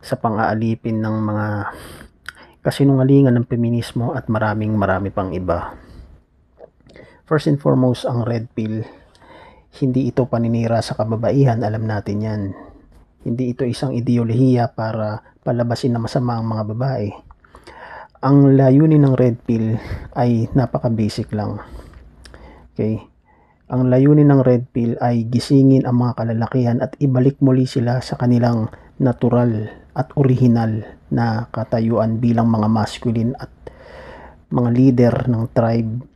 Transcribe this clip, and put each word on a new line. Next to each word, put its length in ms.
sa 200
pang-aalipin 800
ng 200
mga 280
kasinungalingan 760
ng 120
feminismo 640
at 160
maraming 480
marami 320
pang 240
iba? 440
First 240
and 120
foremost, 440
ang 200
Red 280
Pill, 320
hindi 320
ito 160
paninira 560
sa 120
kababaihan, 680
alam 240
natin 320
yan. 220
Hindi 280
ito 120
isang 320
ideolohiya 800
para 480
palabasin 560
na 80
masama 320
ang 120
mga 160
babae. 320
Ang 360
layunin 480
ng 120
Red 320
Pill 320
ay 400
napaka-basic 800
lang. 280
Okay? 280
Ang 160
layunin 400
ng 160
Red 320
Pill 240
ay 240
gisingin 640
ang 160
mga 160
kalalakihan 640
at 160
ibalik 400
muli 240
sila 400
sa 160
kanilang 480
natural 720
at 240
orihinal 640
na 400
katayuan 720
bilang 320
mga 160
masculine 720
at 80
mga 160
leader 460
ng 200
tribe. 480